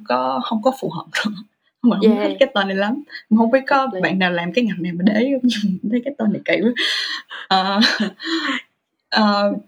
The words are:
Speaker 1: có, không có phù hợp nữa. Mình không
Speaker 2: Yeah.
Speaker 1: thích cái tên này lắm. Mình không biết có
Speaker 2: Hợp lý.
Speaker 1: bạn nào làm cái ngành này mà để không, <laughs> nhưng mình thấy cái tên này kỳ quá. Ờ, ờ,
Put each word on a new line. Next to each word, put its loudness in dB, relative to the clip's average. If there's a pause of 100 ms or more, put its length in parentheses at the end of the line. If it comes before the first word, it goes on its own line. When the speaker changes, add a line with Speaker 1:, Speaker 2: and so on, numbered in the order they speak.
Speaker 1:
có, 0
không -4
có 2
phù -6
hợp -8 (220)
nữa. -4 (500)
Mình 4
không 6
Speaker 2:
Yeah. 0
Speaker 1:
thích -4
cái 4
tên 0
này -2
lắm. -2 (280)
Mình 6
không 4
biết 4
có 2
Speaker 2:
Hợp 2
lý. -4
Speaker 1:
bạn 0
nào 2
làm -4
cái 2
ngành -2
này -2
mà -4
để 6 (200)
không, 0
<laughs> 0
nhưng 0
mình -4
thấy 0
cái -6
tên 0
này -4
kỳ 2
quá. 2 (760)
Ờ, 2 (1300)
ờ, 2 (160)